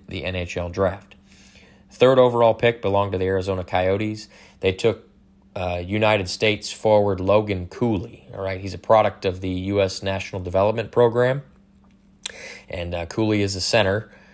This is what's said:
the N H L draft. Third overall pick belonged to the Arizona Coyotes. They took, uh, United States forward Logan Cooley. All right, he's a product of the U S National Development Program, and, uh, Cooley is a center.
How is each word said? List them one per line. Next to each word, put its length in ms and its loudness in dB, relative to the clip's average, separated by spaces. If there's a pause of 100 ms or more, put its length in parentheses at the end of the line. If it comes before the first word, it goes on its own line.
the 160 -8
N 120 -4
H 200 -6
L 120 -6
draft. 460 -2 (760)
Third 280 4
overall 360 6
pick 280 0
belonged 300 0
to 60 -2
the 60 -2
Arizona 400 -2
Coyotes. 640 -2 (320)
They 120 0
took, 360 -2 (480)
uh, 280 -4
United 440 0
States 420 -2
forward 500 2
Logan 460 0
Cooley. 680 -4
All 80 -10
right, 180 -4
he's 140 -10
a 40 -12
product 460 2
of 160 -2
the 80 -4
U 320 -2
S 220 -2
National 400 -6
Development 500 0
Program, 500 2 (1300)
and, 260 -8
uh, 120 -6
Cooley 360 -2
is 140 -4
a 40 -6
center. 500 0 (240)